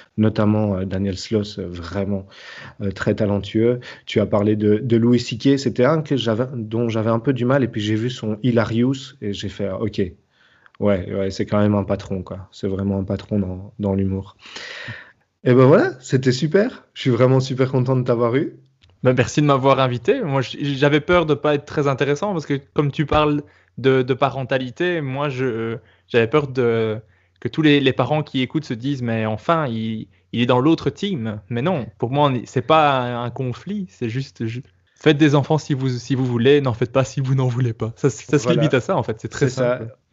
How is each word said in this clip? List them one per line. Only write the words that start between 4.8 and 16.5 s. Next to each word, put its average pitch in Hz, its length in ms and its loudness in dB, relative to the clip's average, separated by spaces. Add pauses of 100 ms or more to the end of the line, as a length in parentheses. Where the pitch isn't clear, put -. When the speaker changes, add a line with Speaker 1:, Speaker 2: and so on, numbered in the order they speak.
Speaker 1:
Louis 120 220 4
C 120 180 -6
K, 139 220 2
c'était 123 260 0
un 156 160 2
que 147 160 -2
j'avais, 113 380 -2
dont 113 340 -4
j'avais 110 220 0
un 113 80 0
peu 139 140 0
du 120 120 -2
mal, 135 180 2
et 117 40 0
puis 120 140 -6
j'ai 107 140 0
vu 113 140 -2
son 107 320 -6
Hilarious, 120 800 0
et 104 100 -6
j'ai 98 180 -8
fait, « 95 200 -6 (100)
OK, 107 200 -4
ouais, 92 160 -2 (640)
ouais, 98 500 0
c'est 101 160 -4
quand 104 140 0
même 104 160 4
un 101 80 0
patron, 95 400 -4
quoi. » 92 280 -12
C'est - 160 -8
vraiment 98 300 -2
un 98 60 -2
patron 101 340 -4
dans, 92 400 -4
dans 101 160 -2
l'humour. 95 440 -4 (1040)
Et 127 100 4
ben 131 120 8
voilà, 226 340 6
c'était 131 320 0
super. 190 640 0